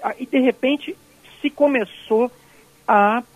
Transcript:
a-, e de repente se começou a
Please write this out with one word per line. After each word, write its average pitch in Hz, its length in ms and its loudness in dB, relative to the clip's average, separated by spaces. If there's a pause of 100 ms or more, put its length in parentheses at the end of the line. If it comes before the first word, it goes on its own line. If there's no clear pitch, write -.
a-, 220 160 -6
e 254 80 -10
de 277 140 0
repente 277 540 -2 (460)
se 294 80 -4
começou 247 800 -2 (560)
a 214 360 2 (140)